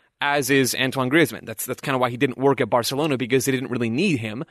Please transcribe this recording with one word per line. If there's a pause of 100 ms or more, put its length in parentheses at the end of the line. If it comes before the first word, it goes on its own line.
(200)
as
is
Antoine
Griezmann.
That's,
that's
kinda
why
he
didn't
work
at
Barcelona,
because
they
didn't
really
need
him